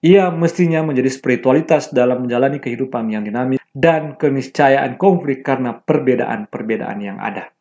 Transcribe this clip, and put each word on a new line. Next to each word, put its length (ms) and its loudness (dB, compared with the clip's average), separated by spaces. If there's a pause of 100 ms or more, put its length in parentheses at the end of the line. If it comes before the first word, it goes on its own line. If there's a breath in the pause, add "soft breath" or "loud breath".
ia 320 4
mestinya 480 2
menjadi 300 0
spiritualitas 800 0
dalam 320 2
menjalani 360 0
kehidupan 480 -6
yang 160 -4
dinamis 320 -4 (180)
dan 400 0
keniscayaan 800 0
konflik 480 0
karena 320 -2
perbedaan-perbedaan 1300 -2
yang 160 -10
ada. 400 -10